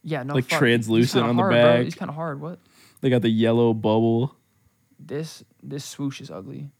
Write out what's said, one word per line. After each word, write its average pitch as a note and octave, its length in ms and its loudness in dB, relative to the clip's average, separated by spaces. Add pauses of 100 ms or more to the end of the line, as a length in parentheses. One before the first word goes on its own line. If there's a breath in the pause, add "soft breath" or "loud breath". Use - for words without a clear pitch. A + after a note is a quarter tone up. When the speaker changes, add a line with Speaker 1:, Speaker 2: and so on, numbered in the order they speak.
Speaker 1:
Yeah, D3+ 220 -6
no, C#3+ 100 -6
Speaker 2:
Like, C3 100 0
Speaker 1:
fuck. - 80 -6
He's D#3+ 60 0
Speaker 2:
translucent A#2 540 2 (100)
Speaker 1:
kinda A#2 80 0
Speaker 2:
on A#2+ 60 2
the A#2+ 60 2
Speaker 1:
hard, A2+ 100 2
bro. A#2+ 100 4 (140)
Speaker 2:
back. B2 80 0
Speaker 1:
He's E3+ 100 -8
kinda F3+ 180 -10
hard. D3+ 280 -8
What? E3 180 -12 (420 soft breath)
Speaker 2:
They C3+ 100 0
got B2 120 2
the A#2 80 2
yellow A2+ 440 4
bubble. A2+ 600 0 (640)
Speaker 1:
This, D3+ 440 -12 (200)
this C#3 220 -12
swoosh C#3 360 -10
is D3 100 -16
ugly. C3+ 500 -14